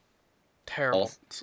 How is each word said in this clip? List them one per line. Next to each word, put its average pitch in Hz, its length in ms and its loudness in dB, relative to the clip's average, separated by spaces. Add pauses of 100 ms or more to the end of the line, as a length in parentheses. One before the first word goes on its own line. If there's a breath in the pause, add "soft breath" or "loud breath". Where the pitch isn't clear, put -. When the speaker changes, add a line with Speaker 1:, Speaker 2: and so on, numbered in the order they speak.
(680)
Speaker 1:
Terrible. 127 320 2
Speaker 2:
All, 101 100 0 (160)
Speaker 1:
It's - 160 -12